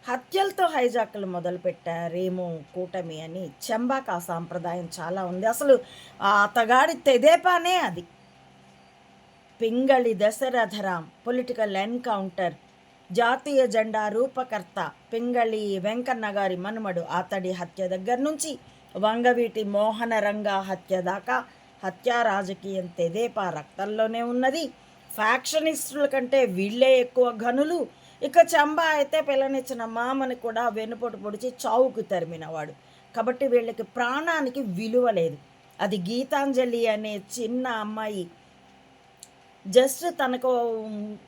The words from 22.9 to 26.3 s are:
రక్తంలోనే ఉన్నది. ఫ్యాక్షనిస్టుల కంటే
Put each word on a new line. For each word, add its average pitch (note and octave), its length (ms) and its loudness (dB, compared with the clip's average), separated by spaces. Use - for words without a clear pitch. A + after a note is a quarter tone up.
రక్తంలోనే G#3+ 720 -2
ఉన్నది. C4 440 0
ఫ్యాక్షనిస్టుల C#4+ 920 0
కంటే C4 400 2